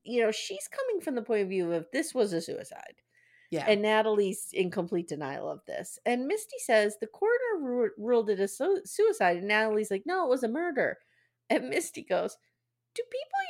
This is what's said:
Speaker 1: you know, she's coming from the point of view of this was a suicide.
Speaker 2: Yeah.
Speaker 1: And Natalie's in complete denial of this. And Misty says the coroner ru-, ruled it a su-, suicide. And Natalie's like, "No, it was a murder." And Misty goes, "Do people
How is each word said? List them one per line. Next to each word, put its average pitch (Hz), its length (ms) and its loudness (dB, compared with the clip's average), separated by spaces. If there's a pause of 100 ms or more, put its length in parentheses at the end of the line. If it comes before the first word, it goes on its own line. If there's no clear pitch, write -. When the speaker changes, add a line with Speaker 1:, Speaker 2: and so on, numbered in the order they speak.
Speaker 1:
you 233 180 0
know, 220 100 4
she's - 360 -8
coming 508 340 -4
from 285 140 -4
the 233 80 -4
point 220 180 0
of 190 80 -2
view 180 220 0
of 170 200 -2
this - 220 -4
was 202 200 2
a 165 80 0
suicide. - 560 -12 (520)
Speaker 2:
Yeah. 156 180 -2
Speaker 1:
And 208 140 4
Natalie's 214 720 2
in 185 160 2
complete 175 380 -2
denial 143 420 -6
of - 160 -10
this. - 400 -10
And 247 220 0
Misty 427 320 -4
says 214 420 4
the 220 60 -4
coroner 466 520 0
ru-, 247 380 0
ruled 226 320 2
it 190 100 0
a 196 80 2
su-, 359 380 0
suicide. 294 520 4
And 190 100 -4
Natalie's 214 420 2
like, 196 160 -2
"No, 359 200 0
it 262 40 0
was 254 140 2
a 226 40 0
murder." 262 520 -2 (500)
And 254 200 2
Misty - 340 -4
goes, 185 340 -2 (560)
"Do 466 100 -2
people 539 360 -6 (100)